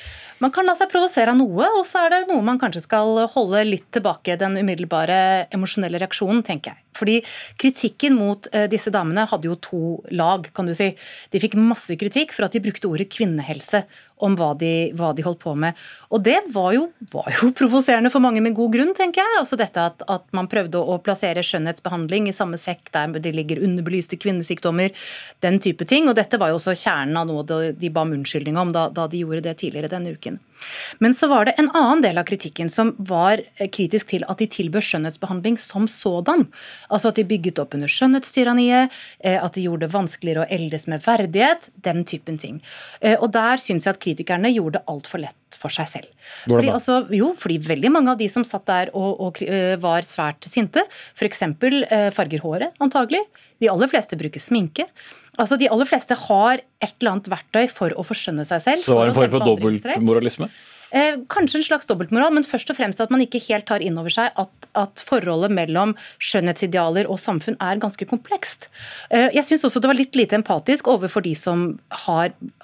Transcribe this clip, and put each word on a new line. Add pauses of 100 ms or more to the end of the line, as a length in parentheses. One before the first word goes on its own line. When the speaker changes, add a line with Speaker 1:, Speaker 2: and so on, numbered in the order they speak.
(400)
Speaker 1:
Man
kan
la
seg
provosere
av
noe, (120)
og
så
er
det
noe
man
kanskje
skal
holde
litt
tilbake,
den
umiddelbare
emosjonelle
reaksjonen,
tenker
jeg. (180)
Fordi (360)
kritikken
mot,
eh,
disse
damene
hadde
jo
to
lag,
kan
du
si. (360)
De
fikk
masse
kritikk
for
at
de
brukte
ordet
kvinnehelse (360)
om
hva
de,
hva
de
holdt
på
med. (380)
Og
det (100)
var
jo, (180)
var
jo
<laughs>
provoserende
for
mange
med
god
grunn,
tenker
jeg.
Altså
dette
at,
at (100)
man
prøvde
å
plassere
skjønnhetsbehandling
i
samme
sekk
der (100)
det
ligger
underbelyste
kvinnesykdommer, (480)
den
type
ting.
Og
dette
var
jo
også
kjernen
av
noe
de,
de
ba
om
unnskyldning
om
da,
da
de
gjorde
det
tidligere
denne
uken. (640)
Men
så
var
det
en
annen
del
av
kritikken
som
var, (180)
eh,
kritisk
til
at
de
tilbød
skjønnhetsbehandling
som
sådan. (420)
Altså
at
de
bygget
opp
under
skjønnhetstyranniet, (340)
eh,
at
de
gjorde
det
vanskeligere
å
eldes
med
verdighet, (140)
den
typen
ting. (400)
Eh,
og
der
synes
jeg
at
kritikerne
gjorde
det
alt
for
lett
for
seg
selv. (400)
Speaker 2:
Hvordan
Speaker 1:
Fordi,
Speaker 2:
da?
Speaker 1:
altså, (140)
jo,
fordi
veldig
mange
av
de
som
satt
der
og,
og
kri-,
eh,
var
svært
sinte, (300)
for
eksempel,
eh,
farger
håret,
antagelig. (360)
De
aller
fleste
bruker
sminke. (520)
Altså,
de
aller
fleste (140)
har (220)
et
eller
annet
verktøy
for
å
forskjønne
seg
selv,
Speaker 2:
Så
det
var
Speaker 1:
for
Speaker 2:
en
Speaker 1:
å
Speaker 2:
form
for
Speaker 1:
dempe
vandringsstrekk.
Speaker 2:
dobbeltmoralisme? (420)
Speaker 1:
Eh, (180)
kanskje
en
slags
dobbeltmoral,
men
først
og
fremst
at
man
ikke
helt
tar
inn
over
seg
at, (260)
at
forholdet
mellom (260)
skjønnhetsidealer
og
samfunn
er
ganske
komplekst. (420)
Eh,
jeg
synes
også
det
var
litt
lite
empatisk
overfor
de
som (420)
har, (300)